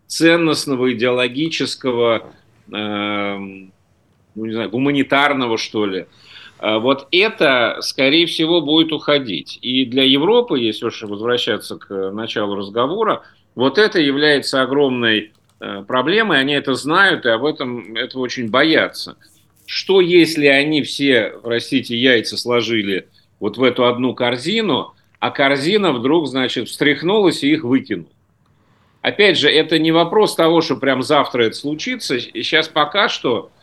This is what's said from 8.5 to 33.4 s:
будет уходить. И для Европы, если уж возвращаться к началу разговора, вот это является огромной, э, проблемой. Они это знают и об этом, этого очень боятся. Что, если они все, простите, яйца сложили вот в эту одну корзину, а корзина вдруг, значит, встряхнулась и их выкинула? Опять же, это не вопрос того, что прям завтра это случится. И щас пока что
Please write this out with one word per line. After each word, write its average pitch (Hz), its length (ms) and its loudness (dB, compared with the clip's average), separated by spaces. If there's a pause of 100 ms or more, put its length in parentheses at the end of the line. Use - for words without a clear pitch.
будет 156 320 2
уходить. 131 720 -4
И 127 220 0
для 127 200 0
Европы, 160 540 2
если 113 280 -2
уж 110 160 -6
возвращаться 107 760 -4
к 95 360 -8
началу 107 440 -6
разговора, 127 680 -4 (320)
вот 135 240 0
это 208 220 2
является 139 600 2
огромной, 123 720 0 (280)
э, 104 260 -10
проблемой. 151 540 0
Они 135 140 -2
это 135 200 -2
знают 156 520 0
и 120 40 2
об 113 140 0
этом, 123 520 -6
этого 127 260 -6
очень 123 280 -6
боятся. 127 640 0 (500)
Что, - 340 2
если 165 460 4
они 143 360 2
все, 120 600 0
простите, 117 540 -2
яйца 120 420 2
сложили 110 720 -2 (320)
вот 104 180 -4
в 120 40 0
эту 123 240 2
одну 123 280 0
корзину, 127 800 -2 (240)
а - 120 0
корзина 147 600 2
вдруг, 135 360 2
значит, 127 400 -4
встряхнулась 160 720 0
и 139 100 2
их 156 120 0
выкинула? 110 440 -2 (920)
Опять 185 360 4
же, 143 100 4
это 151 300 2
не 160 140 2
вопрос 170 440 2
того, 165 240 4
что 151 160 -2
прям 131 260 0
завтра 131 420 2
это 110 120 -2
случится. 156 600 -6
И 120 260 -8
щас 156 260 0
пока 196 400 0
что 117 420 -4 (120)